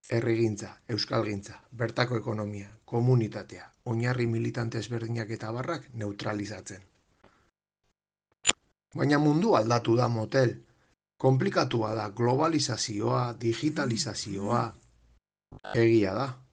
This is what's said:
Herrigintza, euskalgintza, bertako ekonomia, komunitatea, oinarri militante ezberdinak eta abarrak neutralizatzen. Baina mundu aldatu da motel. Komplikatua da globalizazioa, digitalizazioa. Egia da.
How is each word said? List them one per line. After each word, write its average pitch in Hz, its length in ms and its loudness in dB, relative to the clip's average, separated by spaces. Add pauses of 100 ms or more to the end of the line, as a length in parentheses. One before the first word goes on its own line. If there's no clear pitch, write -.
(100)
Herrigintza, 113 600 0 (180)
euskalgintza, 107 720 -4 (100)
bertako 120 460 -2
ekonomia, 104 520 -6 (160)
komunitatea, 113 800 0 (180)
oinarri 120 420 -2
militante 117 520 -2
ezberdinak 113 520 -6
eta 110 180 -8
abarrak 131 460 -6
neutralizatzen. 101 880 -8 (2000)
Baina 143 240 4
mundu 156 360 4
aldatu 117 420 4
da 123 120 4
motel. 117 480 2 (640)
Komplikatua 131 760 2
da 107 160 -4
globalizazioa, 123 1200 0
digitalizazioa. 117 1300 -2 (1120)
Egia 113 400 6
da. 131 140 -2 (240)